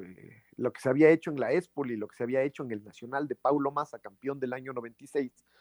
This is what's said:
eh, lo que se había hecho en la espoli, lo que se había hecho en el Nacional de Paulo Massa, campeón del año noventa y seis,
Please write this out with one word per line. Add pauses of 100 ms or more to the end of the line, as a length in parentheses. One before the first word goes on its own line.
eh, (140)
lo
que
se
había
hecho
en
la
espoli,
lo
que
se
había
hecho
en
el
Nacional
de
Paulo
Massa,
campeón
del
año
noventa
y
seis, (300)